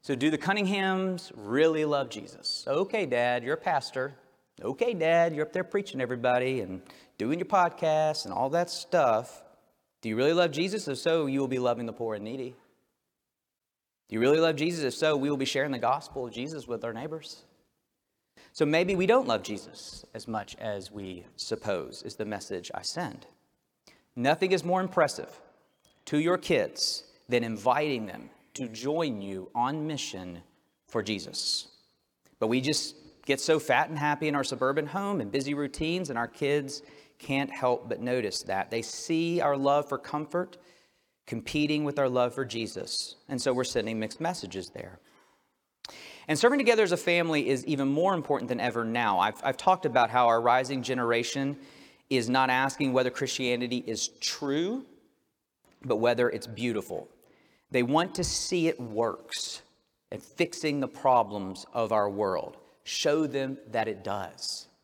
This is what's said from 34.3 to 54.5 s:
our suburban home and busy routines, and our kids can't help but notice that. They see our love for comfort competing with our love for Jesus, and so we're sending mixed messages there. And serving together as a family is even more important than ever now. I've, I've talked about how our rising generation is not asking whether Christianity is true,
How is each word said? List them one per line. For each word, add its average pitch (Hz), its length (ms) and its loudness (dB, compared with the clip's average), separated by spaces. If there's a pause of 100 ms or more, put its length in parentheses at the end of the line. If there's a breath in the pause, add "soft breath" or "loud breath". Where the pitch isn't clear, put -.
our 143 100 0
suburban 139 440 0
home 196 340 -2
and 101 100 -4
busy 143 220 -2
routines, 156 560 -2
and 120 80 -4
our 117 100 0
kids 139 540 -2 (380 loud breath)
can't 139 320 -2
help 123 360 0
but 110 140 -6
notice 123 420 -2
that. 98 280 -2
They 117 100 -2
see 170 600 -2
our 143 160 2
love 143 300 2
for 131 120 -4
comfort 156 580 -6 (680 soft breath)
competing 151 560 -2
with 143 160 -2
our 135 100 4
love 123 240 2
for 135 120 -4
Jesus, - 720 -6 (140)
and 131 100 -2
so 131 140 2
we're 127 100 0
sending 113 360 -2
mixed 110 220 -6
messages 98 520 -6
there. 95 240 -14 (1300 loud breath)
And 156 100 0
serving 269 220 6
together 220 240 6
as 175 80 4
a 175 60 2
family 165 500 2
is 127 200 2
even 135 200 0
more 170 260 4
important 147 360 0
than 120 100 -2
ever 117 240 -2
now. 113 360 2
I've, 107 240 2
I've 135 140 0
talked 180 280 2
about 120 240 4
how 123 180 6
our 117 140 6
rising 127 420 2
generation 123 760 0 (520 loud breath)
is 123 200 2
not 131 200 4
asking 135 420 2
whether 127 180 4
Christianity 123 760 -2
is 110 240 -4 (100)
true, 170 640 -2 (1000)